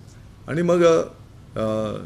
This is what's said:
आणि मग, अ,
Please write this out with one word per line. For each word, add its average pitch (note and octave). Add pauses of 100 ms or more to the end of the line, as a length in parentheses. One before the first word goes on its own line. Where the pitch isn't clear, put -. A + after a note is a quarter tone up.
(480)
आणि D#3
मग, F3 (720)
अ, A2 (100)